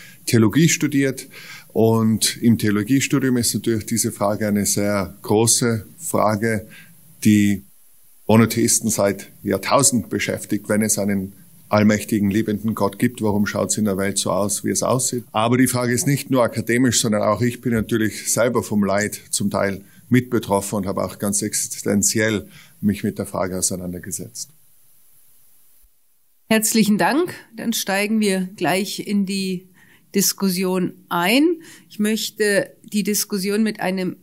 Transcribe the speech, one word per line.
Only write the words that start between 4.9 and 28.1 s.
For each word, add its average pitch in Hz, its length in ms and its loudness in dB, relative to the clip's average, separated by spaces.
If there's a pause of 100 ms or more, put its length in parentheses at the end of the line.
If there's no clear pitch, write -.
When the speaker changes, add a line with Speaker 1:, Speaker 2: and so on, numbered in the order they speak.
Speaker 1:
große 113 600 2 (120)
Frage, 107 720 0 (580)
die 104 380 4 (640)
Monotheisten 113 640 2
seit 98 400 -2 (120)
Jahrtausenden 104 680 0
beschäftigt. - 600 -4
Wenn 107 120 2
es 107 160 0
einen 98 360 -2 (340)
allmächtigen, 107 640 2
liebenden 107 440 -2
Gott 101 240 -2
gibt, 120 220 0
warum 104 240 2
schaut 101 260 -2
es - 60 -2
in 107 80 0
der 95 120 0
Welt 98 200 -2
so 98 140 -2
aus, 98 320 -2
wie 107 60 -2
es 101 140 -2
aussieht? 120 500 -2
Aber 113 240 2
die 127 100 4
Frage 123 240 -2
ist 123 160 0
nicht 139 220 -2
nur 131 140 4
akademisch, 117 580 0
sondern 104 220 0
auch 104 180 2
ich 120 180 -2
bin 123 140 -2
natürlich 107 580 -2
selber 117 320 0
vom 104 200 0
Leid 98 360 -2 (120)
zum 101 180 -2
Teil 98 340 -4 (240)
mit 123 220 2
betroffen 104 460 -2
und 101 100 -2
habe 98 180 -4
auch - 160 -8
ganz 101 220 -2
existenziell 107 1080 -2 (340)
mich 101 220 0
mit 104 140 -2
der 98 80 -4
Frage 92 320 -4
auseinandergesetzt. 90 920 -8 (2000)
Speaker 2:
Herzlichen 220 500 2
Dank. 247 340 2 (220)
Dann 226 180 -6
steigen 208 460 -2